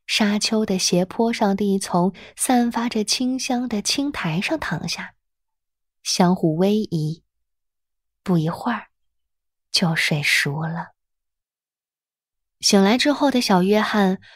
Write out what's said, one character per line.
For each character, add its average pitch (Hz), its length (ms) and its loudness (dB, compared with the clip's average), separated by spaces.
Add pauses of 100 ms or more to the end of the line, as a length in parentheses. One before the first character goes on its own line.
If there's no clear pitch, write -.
沙 208 320 0
丘 220 260 0
的 190 140 -2
斜 180 240 2
坡 226 300 -2
上 202 240 0
的 208 80 -2
一 196 120 2
丛 185 360 0 (240)
散 240 340 2
发 240 160 -4
着 220 160 -2
清 254 340 -2
香 247 300 -2
的 214 140 -4
青 277 280 -2
苔 170 300 -2
上 214 180 -2
躺 - 300 -6
下， - 280 -10 (840)
相 180 320 2
互 165 240 0
偎 190 120 2
依。 165 540 -2 (1000)
不 180 140 0
一 160 120 0
会 170 220 -4
儿， 214 160 -8 (840)
就 165 240 0
睡 156 300 -2
熟 151 380 0
了。 165 300 -8 (1700)
醒 196 200 4
来 202 160 4
之 294 140 2
后 277 180 0
的 254 120 2
小 190 200 4
约 202 200 2
翰 190 400 0 (140)